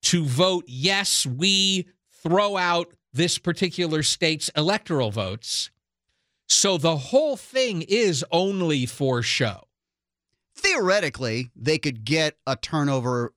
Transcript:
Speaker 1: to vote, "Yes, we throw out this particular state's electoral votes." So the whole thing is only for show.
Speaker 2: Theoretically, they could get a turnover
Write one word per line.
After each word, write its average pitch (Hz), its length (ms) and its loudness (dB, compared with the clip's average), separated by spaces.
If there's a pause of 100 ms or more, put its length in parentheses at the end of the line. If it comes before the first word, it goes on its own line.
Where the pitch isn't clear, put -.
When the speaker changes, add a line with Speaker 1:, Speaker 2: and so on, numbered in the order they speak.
Speaker 1:
to 170 220 0
vote, 170 440 0
"Yes, 185 580 -2
we 190 600 2 (360)
throw 196 340 2
out 175 380 -2 (200)
this 165 240 0
particular 170 640 -2
state's - 540 -2
electoral 151 540 0
votes." 101 600 -6 (800)
So 196 300 2
the 160 180 2
whole 262 400 2
thing 247 460 -2
is 190 480 2
only 170 560 2
for 127 360 0
show. 110 460 -2 (840)
Speaker 2:
Theoretically, 175 1040 0
they 151 220 0
could 120 260 -6
get 151 320 0 (100)
a 131 100 0
turnover 127 800 -2